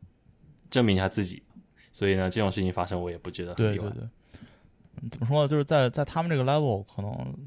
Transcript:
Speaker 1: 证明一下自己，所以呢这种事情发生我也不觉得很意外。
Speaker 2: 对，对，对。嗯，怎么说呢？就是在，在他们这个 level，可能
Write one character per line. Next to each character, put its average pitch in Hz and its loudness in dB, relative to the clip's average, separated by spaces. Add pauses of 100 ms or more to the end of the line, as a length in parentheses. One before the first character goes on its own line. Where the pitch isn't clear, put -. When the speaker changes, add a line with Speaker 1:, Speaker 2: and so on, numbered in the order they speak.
(720)
Speaker 1:
证 127 2
明 101 4
一 - 4
下 92 2
自 101 0
己， 92 -6 (500)
所 98 0
以 95 4
呢 92 2
这 110 0
种 98 2
事 95 -2
情 92 0
发 90 -2
生 92 -4
我 87 -4
也 85 -10
不 90 -12
觉 87 -8
得 87 -10
很 110 2
意 104 0
外。 85 -6
Speaker 2:
对， - -
对， 117 -10
对。 113 -8 (920)
嗯， 117 -8
怎 - -8
么 113 -2
说 147 4
呢？ 139 2
就 151 2
是 143 2
在， 139 4
在 147 0
他 165 -2
们 170 -2
这 151 2
个 127 2
level， 135 2
可 - -10
能 127 -6 (100)